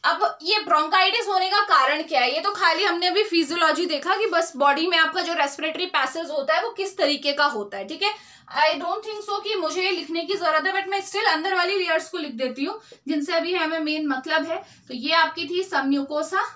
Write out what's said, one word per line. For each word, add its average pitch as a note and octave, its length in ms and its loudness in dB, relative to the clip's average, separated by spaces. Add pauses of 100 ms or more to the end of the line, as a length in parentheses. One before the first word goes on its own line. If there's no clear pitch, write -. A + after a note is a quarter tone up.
अब E4+ 400 2
ये G#4 160 2
bronchitis F#4 680 2
होने F#4+ 220 2
का G4+ 180 4
कारण D4 360 4
क्या D4 180 2
है, B3 120 2
ये D#4+ 80 -2
तो G4+ 120 0
खाली F4 300 2
हमने F4 240 2
अभी F#4+ 180 2
फिजियोलॉजी E4 640 2
देखा D#4+ 300 0
कि A4 100 2
बस E4 300 0
body C#4+ 300 4
में E4+ 100 2
आपका D#4+ 240 2
जो E4+ 140 -2
respiratory D#4 520 -2
passes D4 420 -2
होता D4+ 260 0
है F4+ 80 2
वो A#4 80 -4
किस - 260 -6
तरीके C#4+ 360 0
का D4 140 2
होता G#3 300 -4
है, G3 100 -8
ठीक D#4+ 160 -6
है। G#4 100 0 (380)
I D4+ 220 4
don't F4 320 -4
think G#4+ 180 -8
so G4+ 160 -4
कि G#4 160 -4
मुझे F4+ 360 0
लिखने E4 300 -4
की F4 140 -4
जरूरत D#4 300 0
है, F#4+ 80 0
but F#4+ 160 -4
मैं G4 120 -2
still G4 260 -2
अंदर E4 280 0
वाली F#4 220 2
layers E4 320 0
को F4+ 80 -8
लिख D4 160 -6
देती B3+ 300 -4
हूँ G#4 160 -4 (280)
जिनसे D4+ 260 -2
अभी E4+ 200 0
हमें D#4+ 260 0
main D#4 280 -2
मतलब D#4 380 0
है। E4+ 120 -4 (300)
तो B3+ 60 -12
ये C4+ 200 -4
आपकी E4 340 2
थी F4+ 160 -2
सबम्यूकोसा D4 800 0 (140)